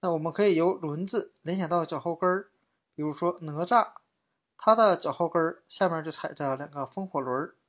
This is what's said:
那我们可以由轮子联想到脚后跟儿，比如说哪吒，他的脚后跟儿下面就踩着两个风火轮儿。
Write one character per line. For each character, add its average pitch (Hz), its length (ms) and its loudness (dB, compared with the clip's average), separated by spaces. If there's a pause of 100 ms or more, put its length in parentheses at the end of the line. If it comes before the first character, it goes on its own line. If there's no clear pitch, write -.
那 185 100 -2
我 165 80 0
们 156 140 -4
可 208 120 0
以 190 120 6
由 175 180 4
轮 170 320 -6
子 - 260 -4 (100)
联 170 140 -4
想 175 120 -2
到 170 180 2
脚 151 140 -6
后 170 160 -4
跟 185 120 0
儿， 190 220 -2 (460)
比 147 80 -6
如 151 80 -4
说 175 300 -4
哪 151 100 -10 (120)
吒， 226 280 2 (640)
他 - 180 6
的 214 220 6
脚 147 160 -4
后 170 160 0
跟 170 120 2
儿 165 280 -2
下 - 200 0
面 160 140 -2
就 160 80 -8
踩 151 240 -10
着 139 220 -2
两 143 120 -10
个 143 160 -8
风 190 220 -10
火 151 140 -4
轮 127 120 -4
儿。 143 220 -4 (140)